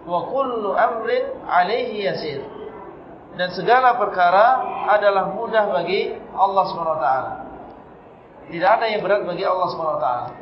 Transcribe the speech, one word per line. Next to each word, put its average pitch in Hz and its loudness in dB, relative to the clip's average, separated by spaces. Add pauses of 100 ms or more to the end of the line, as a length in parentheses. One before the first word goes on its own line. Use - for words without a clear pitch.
Wa 170 -2
kullu 233 -2
amrin 233 0
alaihi 214 0
yasir, 151 -4 (960)
dan 180 -4
segala 240 4
perkara 196 4 (320)
adalah 202 2
mudah 220 0
bagi 180 -2 (240)
Allah 190 2
Subhanahu 165 -4
wa - -4
taala. 135 0 (1200)
Tidak 170 0
ada 226 4
yang 208 -2
berat 185 0
bagi 175 -4
Allah 185 0
Subhanahu 156 -4
wa 147 -4
taala. 123 -2 (140)